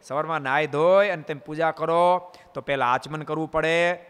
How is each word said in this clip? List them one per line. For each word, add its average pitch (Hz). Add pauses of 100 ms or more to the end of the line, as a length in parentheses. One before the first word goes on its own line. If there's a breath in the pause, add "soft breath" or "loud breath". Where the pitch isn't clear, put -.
સવારમાં 156
નાહી 143
ધોઈ 180
અને 170
તમે 147
પૂજા 160
કરો 175 (220 loud breath)
તો 139
પહેલાં 131
આચમન 147
કરવું 151
પડે. 170